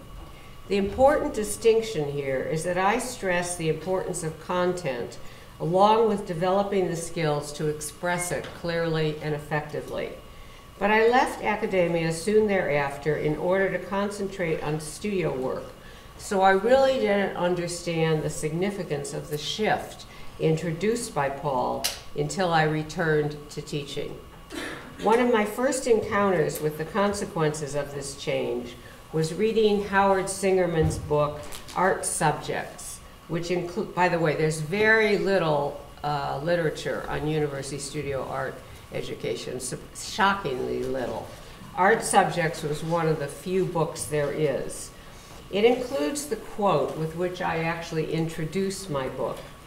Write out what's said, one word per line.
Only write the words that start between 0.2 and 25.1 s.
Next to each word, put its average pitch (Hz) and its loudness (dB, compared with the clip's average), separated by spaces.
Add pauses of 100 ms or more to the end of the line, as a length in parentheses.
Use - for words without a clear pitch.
The 196 0
important 262 4
distinction 220 2
here 135 -2
is 156 -2
that 175 0
I 202 4
stress 180 -2
the 160 -2
importance 175 -2
of 160 -6
content 180 0 (440)
along 208 6
with 202 0
developing 185 2
the 165 -2
skills 151 -2
to 156 -2
express 170 -2
it 123 -4 (140)
clearly 165 0
and 151 -2
effectively. 147 -4 (680)
But 202 2
I 220 6
left 262 4
academia 180 2
soon 214 4
thereafter 147 2
in 151 0
order 180 2
to 175 -2
concentrate 196 -2
on 151 -2
studio 180 -2
work, 127 -4 (560)
so 196 0
I 190 8
really 254 6
didn't 202 2
understand 170 0
the 147 -2
significance 165 -2
of - -8
the 151 -4
shift - -2 (340)
introduced 175 0
by 139 0
Paul 123 -2 (300)
until 151 0
I 160 6
returned 151 0 (140)
to 151 -10
teaching. - -6 (800)
One 214 4